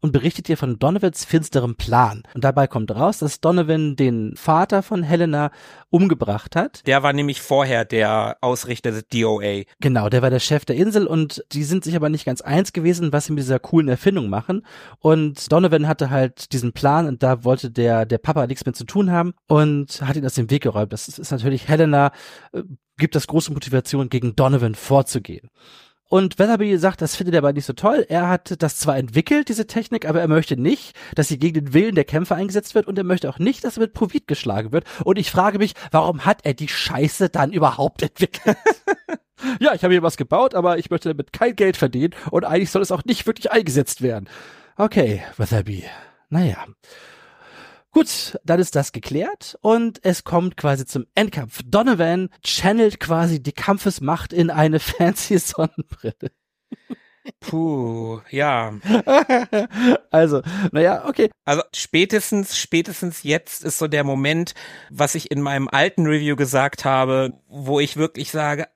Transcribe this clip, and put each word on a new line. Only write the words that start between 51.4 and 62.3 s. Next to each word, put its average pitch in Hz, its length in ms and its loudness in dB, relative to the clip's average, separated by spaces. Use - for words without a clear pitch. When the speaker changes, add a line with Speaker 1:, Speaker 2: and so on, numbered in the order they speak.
Speaker 1:
Donovan 170 640 2
channelt 208 560 2
quasi 165 420 0
die 143 100 -6
Kampfesmacht 175 800 -2
in 165 180 2
eine 156 300 2
<laughs> - 0 -
fancy - 580 0
Sonnenbrille. - 920 -6
Speaker 2:
Puh, 117 800 -4
ja. 131 420 0
Speaker 1:
<laughs> 240 1300 2
Also, 160 300 4
naja, 170 340 2
okay. 254 240 0
Speaker 2:
Also 147 180 0
spätestens, - 840 0